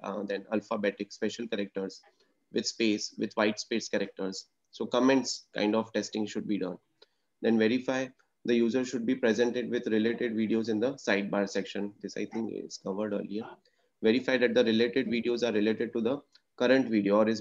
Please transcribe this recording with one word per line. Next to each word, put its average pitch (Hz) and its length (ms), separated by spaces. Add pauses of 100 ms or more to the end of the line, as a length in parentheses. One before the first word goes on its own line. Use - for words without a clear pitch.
uh, 98 220
then 101 280
alphabetic 104 600
special 113 360
characters 98 540 (500)
with 120 140
space, 107 500
with 110 180
white 110 240
space - 300
characters. 95 600 (220)
So - 140
comments 127 600 (100)
kind 104 180
of 110 200
testing 107 320
should 101 200
be 101 120
done. 90 180 (640)
Then 113 180
verify 127 500 (400)
the 120 80
user 117 340
should 120 160
be 127 80 (100)
presented 117 460
with 117 240
related 113 480
videos 110 320
in 104 100
the 135 80 (140)
sidebar 101 500
section. 101 360 (100)
This, 98 140
I 107 80 (100)
think, 110 180
is - 340
covered 101 340
earlier. 101 260 (560)
Verify 127 400
that 117 120
the 127 100
related 117 520
videos 120 320
are 113 40
related 110 420
to 117 140
the 131 60 (420)
current 123 320
video 104 300
or 107 100
is 110 120